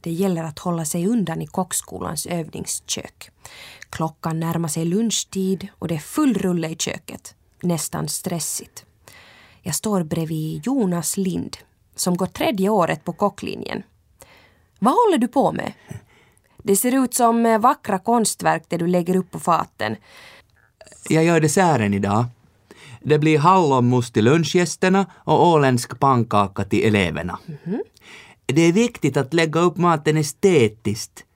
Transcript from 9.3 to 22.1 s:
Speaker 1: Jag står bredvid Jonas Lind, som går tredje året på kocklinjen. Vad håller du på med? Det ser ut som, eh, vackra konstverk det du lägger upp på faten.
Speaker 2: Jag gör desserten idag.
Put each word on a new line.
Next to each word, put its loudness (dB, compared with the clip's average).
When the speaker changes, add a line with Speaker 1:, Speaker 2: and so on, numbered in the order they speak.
Speaker 1:
Jag -6
står -2
bredvid -6
Jonas -2
Lind, -4
som -2
går -2
tredje -2
året 0
på -6
kocklinjen. -6
Vad 2
håller 4
du 0
på 0
med? -6
Det 2
ser 2
ut -4
som, 2
eh, 4
vackra 0
konstverk 0
det -4
du 0
lägger 0
upp -2
på -10
faten. -2
Speaker 2:
Jag 4
gör 4
desserten 2
idag. 0